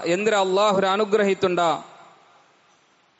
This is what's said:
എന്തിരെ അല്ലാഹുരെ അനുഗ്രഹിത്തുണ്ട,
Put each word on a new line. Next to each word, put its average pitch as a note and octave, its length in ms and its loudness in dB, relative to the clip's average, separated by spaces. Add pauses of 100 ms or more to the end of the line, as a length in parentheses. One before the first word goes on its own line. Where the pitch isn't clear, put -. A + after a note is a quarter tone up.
എന്തിരെ G#3 320 0
അല്ലാഹുരെ G3 500 2
അനുഗ്രഹിത്തുണ്ട, F#3+ 960 0 (1400)